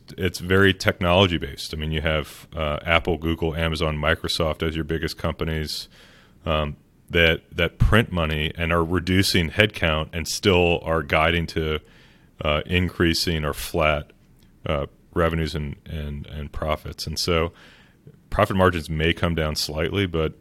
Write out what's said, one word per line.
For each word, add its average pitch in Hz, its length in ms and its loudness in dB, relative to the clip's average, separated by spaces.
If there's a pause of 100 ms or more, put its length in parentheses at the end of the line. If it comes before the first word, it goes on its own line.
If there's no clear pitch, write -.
(180)
it's 90 220 -2
very 95 340 4
technology-based. 87 1000 0
I 80 40 -8
mean, 78 140 -4
you 78 100 -2
have, 78 540 -4
uh, 76 280 -4
Apple, 82 360 2
Google, 80 360 -2
Amazon, 80 400 -2
Microsoft 80 720 -2
as 80 80 -4
your 80 100 -4
biggest 80 340 -4
companies, 80 680 -6 (600)
um, 76 280 -2 (360)
that, 82 300 4 (100)
that 85 260 -2
print - 340 4
money 78 460 -2
and 85 160 -2
are 85 100 2
reducing 87 680 2
headcount 80 600 0
and 78 160 -6
still 87 540 2
are 82 220 -2
guiding 82 440 2
to, 78 320 -2 (640)
uh, 76 240 0
increasing 85 800 0
or 71 80 -2
flat, 78 600 -2 (520)
uh, 71 220 -2 (260)
revenues 80 400 0
and, 73 220 -6 (100)
and, 73 400 -8
and 73 260 -10
profits. 78 540 -6
And 78 140 -6
so 82 320 0 (800)
profit 104 240 2
margins 90 340 2
may 80 240 2
come 85 220 0
down 78 200 -2
slightly, 85 520 -2
but, 80 340 -2